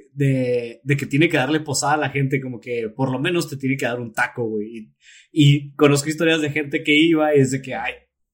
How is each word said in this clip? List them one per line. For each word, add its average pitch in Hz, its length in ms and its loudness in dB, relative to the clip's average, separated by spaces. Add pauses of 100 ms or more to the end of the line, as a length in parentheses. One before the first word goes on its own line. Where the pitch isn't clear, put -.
(120)
de, 127 720 0
de 143 120 2
que - 100 -6
tiene 151 220 4
que 160 100 0
darle 147 220 0
posada 147 340 -2
a 151 40 0
la 139 120 -2
gente, 139 300 -2
como 127 200 -10
que 117 340 -6
por 131 160 -2
lo 127 80 -4
menos 170 300 -2
te 139 80 -10
tiene 135 200 -2
que 135 100 -4
dar 120 140 -4
un 113 120 -10
taco, 123 340 -4
güey. 110 300 -6
Y, 110 160 -18 (400)
y 143 420 4
conozco 143 360 4
historias 160 320 0
de 147 80 -2
gente 147 320 -4
que 151 120 2
iba 156 400 4
y 139 60 6
es 131 120 4
de 135 100 -4
que, 127 120 -10
"Ay, 123 200 -6 (400)